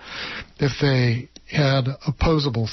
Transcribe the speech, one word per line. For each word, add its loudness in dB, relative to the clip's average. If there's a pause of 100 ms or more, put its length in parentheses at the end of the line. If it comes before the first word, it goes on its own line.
(580)
If 2
they 2 (220)
had 2 (180)
opposable 0